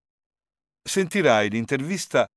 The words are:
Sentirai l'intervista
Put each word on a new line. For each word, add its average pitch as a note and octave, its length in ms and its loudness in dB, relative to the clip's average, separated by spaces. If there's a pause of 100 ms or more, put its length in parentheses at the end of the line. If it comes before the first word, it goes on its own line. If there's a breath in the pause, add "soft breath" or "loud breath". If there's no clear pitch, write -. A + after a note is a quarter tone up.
(840)
Sentirai D3 640 2
l'intervista C3+ 800 -2 (100)